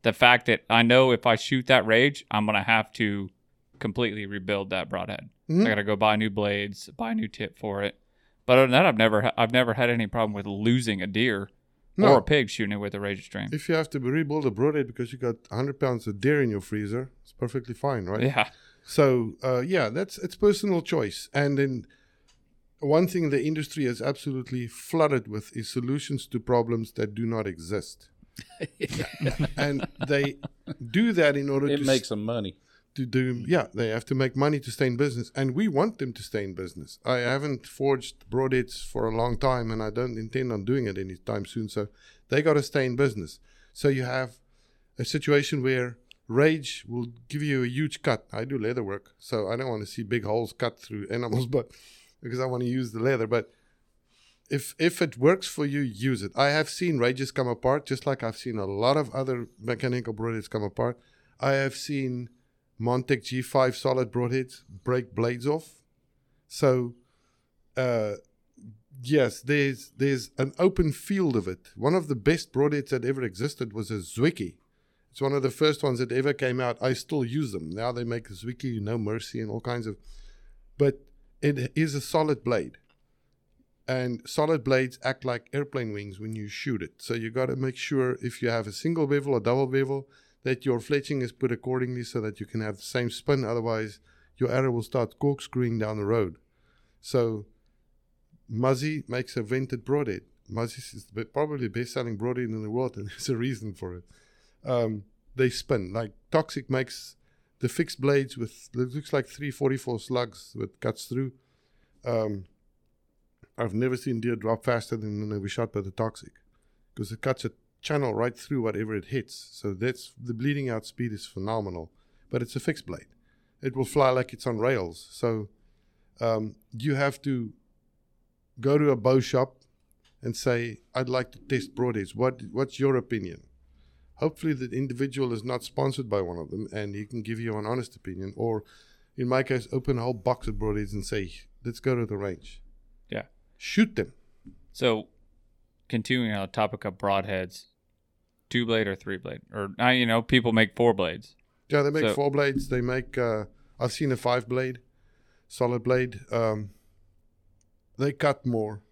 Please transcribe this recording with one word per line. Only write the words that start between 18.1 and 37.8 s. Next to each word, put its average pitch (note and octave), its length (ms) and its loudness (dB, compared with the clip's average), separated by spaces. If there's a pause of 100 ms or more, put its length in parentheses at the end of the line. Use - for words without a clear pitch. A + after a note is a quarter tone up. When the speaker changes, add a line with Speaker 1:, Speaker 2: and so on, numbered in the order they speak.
Speaker 1:
Yeah. B2+ 260 2 (360)
Speaker 2:
So, B2+ 580 4
uh, B2+ 180 2
yeah, D3+ 280 2
that's, F3 280 -4
it's F3+ 180 -8
personal G3+ 460 4
choice. C3 520 -2
And C#3+ 240 2
then C3 280 0 (960)
one D#3 280 6
thing F3 240 0
the C3 120 2
industry D#3 420 -2
is A#2+ 160 -2
absolutely C3 680 -4
flooded C#3 600 2
with G#2 300 -10
is A2 120 -6
solutions C3+ 580 -4
to A#2+ 120 -4
problems A#2 540 0
that G#2+ 220 -4
do A2+ 100 -2
not A2+ 220 -2
exist. E2+ 640 -8 (500)
Speaker 3:
<laughs> - 1000 -4
Speaker 2:
And C#3+ 300 0 (200)
they C#3 300 2 (540)
do A3+ 220 4
that D3+ 220 6
in C#3+ 140 -2
order C#3 180 2
Speaker 4:
It C#3+ 120 2
Speaker 2:
to C#3+ 60 0
Speaker 4:
makes C3+ 180 4
Speaker 2:
s-, - 60 -12
Speaker 4:
some G#2 140 -2
money. G#2+ 320 -4 (400)
Speaker 2:
to C3+ 100 -2
do, B2 420 0
yeah, D#3 260 4
they A2+ 160 0
have A2+ 160 -2
to C3+ 100 -2
make C3 200 0
money C#3+ 240 4
to B2 120 -10
stay C3 160 2
in A#2+ 100 0
business, B2 380 0
and C3+ 200 0
we G#3+ 120 2
want F#3 320 2
them B2+ 140 -4
to - 100 -14
stay G#2 200 -4
in F#2+ 100 -8
business. F2 520 -12
I B2+ 120 2
haven't C3 500 -2
forged - 600 -2